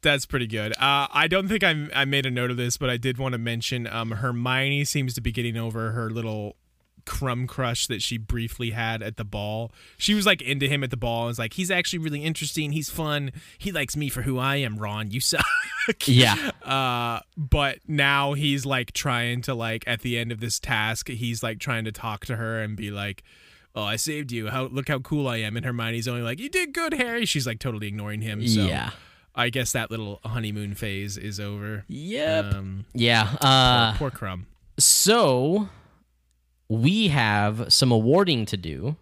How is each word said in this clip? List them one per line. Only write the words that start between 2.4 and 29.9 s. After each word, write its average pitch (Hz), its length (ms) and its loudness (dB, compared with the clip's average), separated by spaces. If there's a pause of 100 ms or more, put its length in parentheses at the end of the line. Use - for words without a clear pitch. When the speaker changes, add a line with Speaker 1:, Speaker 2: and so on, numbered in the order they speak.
Speaker 1:
of 120 60 -2
this, 120 200 -2
but 131 120 0
I 123 80 0
did 123 200 -2
wanna 127 220 -2
mention, 117 480 -4
um, 113 240 -4
Hermione 127 760 0
seems 135 300 -2
to 123 60 -6
be 117 100 -2
getting 117 260 -2
over 113 340 -4
her 113 200 -2
little 110 440 -6 (520)
crumb 127 400 -2
crush 120 400 -2
that 117 140 -4
she - 160 -4
briefly 113 540 -4
had 113 320 -4
at 110 140 -8
the 113 60 -8
ball. 107 480 -6 (260)
She - 160 2
was, 208 120 2
like, 185 160 4
into 135 260 0
him 139 160 2
at 127 80 -2
the 131 60 -4
ball 117 260 0
and 117 40 0
was 117 120 -4
like, 113 140 -4
"He's 185 160 -2
actually 180 300 0
really 147 240 -4
interesting. 156 480 -2
He's 151 180 -2
fun. 147 420 -2 (280)
He 202 120 -6
likes 151 260 -4
me 147 120 -2
for 131 140 -4
who 131 160 0
I 135 180 2
am, 117 200 -2
Ron. 104 340 -4
You 117 80 -2
suck." - 280 2
<laughs> - 40 0 (540)
Speaker 2:
Yeah. 123 440 6 (140)
Speaker 1:
Uh, 123 560 -2 (180)
but 143 400 2 (100)
now 143 460 2
he's, 139 320 0
like, 131 280 0
trying 120 500 0
to, 135 100 -2
like, 113 320 -4
at 117 160 -2
the 120 160 -2
end 117 140 -4
of 110 80 -8
this 117 200 -4
task, 110 500 -2
he's, 117 340 -4
like, 113 160 -4
trying 113 260 -2
to 110 60 -6
talk 107 340 -8
to 120 120 -4
her 113 220 -4
and 107 160 -4
be 104 140 -6
like, 101 320 -6 (540)
"Oh, 107 80 -4
I 104 140 -2
saved 147 340 -4
you. 113 180 -4
How, 131 140 -2
look 131 240 -6
how 151 100 0
cool 139 300 -2
I 120 100 -2
am." 107 200 -4
And 113 80 -6
Hermione's 117 420 -2
only 120 160 -4
like, 120 160 -4
"You 269 100 -8
did 339 240 -2
good, 330 200 -2
Harry." 240 340 -2
She's, 135 180 0
like, 113 140 -6
totally 107 280 -6
ignoring 104 340 -6
him. 110 260 -4
So 107 180 4
Speaker 2:
Yeah. 69 260 -2 (440)
Speaker 1:
I 120 140 2
guess 123 240 -2
that 113 180 -2